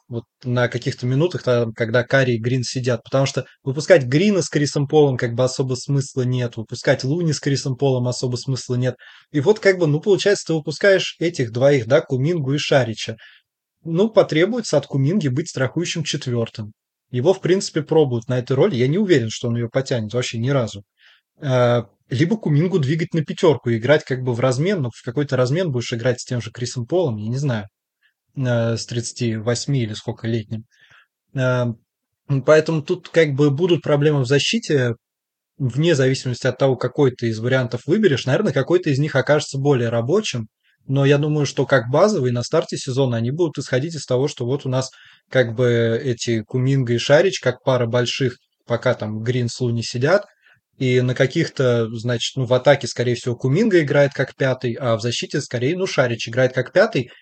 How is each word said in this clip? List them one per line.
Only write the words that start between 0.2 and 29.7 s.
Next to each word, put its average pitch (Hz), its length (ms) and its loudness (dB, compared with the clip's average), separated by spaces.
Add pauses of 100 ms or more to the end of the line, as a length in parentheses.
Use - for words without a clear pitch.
на 123 240 0
каких-то 120 400 -6
минутах, 135 380 -2
там, 120 280 0
когда 117 300 0
Карри 131 300 2
и 113 80 0
Грин 123 240 -2
сидят. 120 400 -4
Потому 135 220 0
что - 180 -4 (180)
выпускать 147 440 4
Грина 175 360 2
с - 60 -6
Крисом 147 400 0
Полом 147 280 4
как 117 180 -4
бы 127 100 2
особо 127 300 -2
смысла 135 480 -2
нет, 123 340 -2
выпускать 123 480 -2
Луни 160 280 0
с 139 60 -4
Крисом 135 380 -2
Полом 127 320 0
особо 123 260 -4
смысла 123 400 -4
нет. 123 220 -2 (340)
И 151 80 -4
вот 190 220 2
как 190 180 4
бы, 175 80 2
ну, 147 140 2
получается, 196 480 2
ты 160 60 0
выпускаешь 165 680 2
этих 160 320 -2
двоих, 127 340 2
да, 143 140 4
Кумингу 143 540 -2
и 151 40 0
Шарича. 117 560 -2 (720)
Ну, 175 260 0
потребуется 165 680 2
от - 100 -2
Куминги 147 400 0
быть 143 220 -4
страхующим 160 520 -4
четвёртым. 117 680 -6 (400)
Его, 127 200 2
в - 80 -6
принципе, 165 420 -2
пробуют 143 440 0
на 127 100 -2
этой 127 200 -2
роли. 170 180 2
Я 127 140 2
не 160 100 0
уверен, 156 320 2
что - 160 -6
он 117 80 -2
её 117 140 -4
потянет 117 440 -4
вообще 123 260 -4
ни 117 120 -2
разу. 107 320 -2 (580)
Э, 123 440 2 (260)
либо 170 260 0
Кумингу 170 440 0
двигать 160 340 -2
на 160 100 0
пятёрку, 151 460 0
играть 123 320 2
как 127 200 -6
бы 123 100 -2
в 110 80 -6
размен, 143 420 0
но 123 80 -4
в - 140 -18
какой-то 139 320 -4
размен 143 340 0
будешь 123 220 -4
играть 117 280 -2
с - 40 -14
тем 123 160 -4
же - 100 -10
Крисом 120 360 -8
Полом, 165 300 0
я 107 120 -6
не 120 80 -4
знаю, 120 300 -2 (680)
э, 117 400 0
с - 100 -8
тридцати 117 500 -4
восьми 120 480 -2